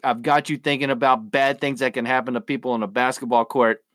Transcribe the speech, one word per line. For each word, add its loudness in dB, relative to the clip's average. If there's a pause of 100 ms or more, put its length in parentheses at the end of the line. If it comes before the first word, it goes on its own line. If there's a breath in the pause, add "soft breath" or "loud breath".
I've 0
got 2
you -2
thinking -2
about 2
bad 2
things -4
that 0
can -4
happen -2
to -4
people -4
on -2
a -6
basketball 0
court. 0 (100)